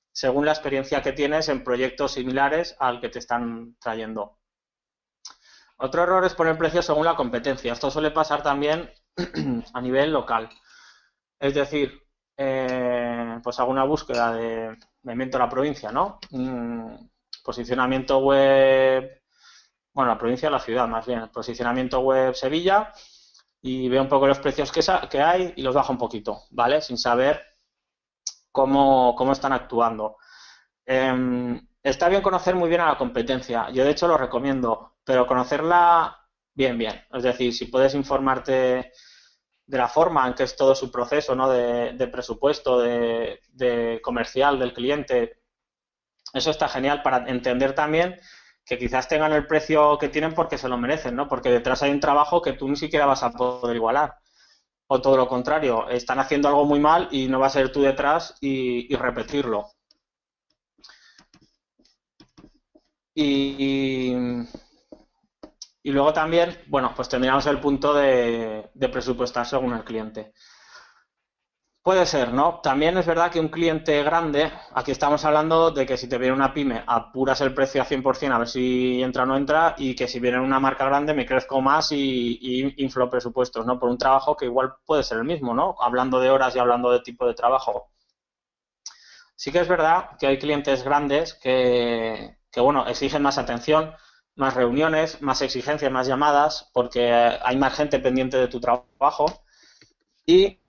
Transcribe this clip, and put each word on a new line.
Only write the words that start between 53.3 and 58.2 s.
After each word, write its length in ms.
poder 440
igualar. 400
O 140
todo 160
lo 100
contrario, 600
están 300
haciendo 280
algo 180
muy 140
mal 320
y 160
no 120
va 80
a 20
ser 220
tú 100
detrás 600